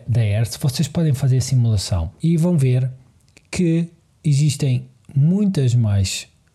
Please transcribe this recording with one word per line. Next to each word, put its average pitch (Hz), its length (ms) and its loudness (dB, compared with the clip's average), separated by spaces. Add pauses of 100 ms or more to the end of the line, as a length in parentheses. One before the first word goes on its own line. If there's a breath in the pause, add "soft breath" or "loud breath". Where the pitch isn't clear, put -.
da 113 160 2
erse, 107 340 -2
vocês 143 300 -2
podem 160 260 0
fazer 131 260 0
a - 20 0
simulação 107 720 0 (120)
e 165 140 2
vão 175 200 2
ver 127 320 0 (600)
que 170 380 0 (340)
existem 139 640 0 (260)
muitas 156 640 2
mais 104 520 0 (280)